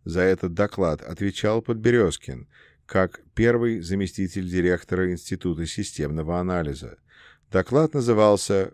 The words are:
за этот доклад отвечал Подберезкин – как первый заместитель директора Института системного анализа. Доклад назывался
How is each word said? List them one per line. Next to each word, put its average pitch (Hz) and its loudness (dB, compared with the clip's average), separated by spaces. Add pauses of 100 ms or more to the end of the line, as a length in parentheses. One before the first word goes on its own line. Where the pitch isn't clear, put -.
за 85 -2
этот 92 2
доклад 87 -2
отвечал 101 -2
Подберезкин – 110 0 (380)
как - -2 (120)
первый 117 2
заместитель 95 -4
директора 90 0
Института 85 -6
системного 80 -4
анализа. 85 -6 (520)
Доклад 131 2
назывался 107 4